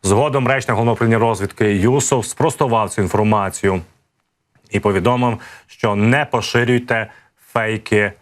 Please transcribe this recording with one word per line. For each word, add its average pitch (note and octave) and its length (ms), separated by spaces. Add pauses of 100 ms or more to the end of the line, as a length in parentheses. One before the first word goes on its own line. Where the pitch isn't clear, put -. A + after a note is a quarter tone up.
Згодом B2+ 440
речник B2+ 280
Головного A#2 180
управління A#2 260
розвідки G#2+ 560
Юсов B2 500
спростував A#2 640
цю - 120
інформацію G2 800 (880)
і G#2 80
повідомив, A2+ 580 (300)
що G#2 280
не B2 300
поширюйте A#2+ 840 (460)
фейки G#2+ 580 (100)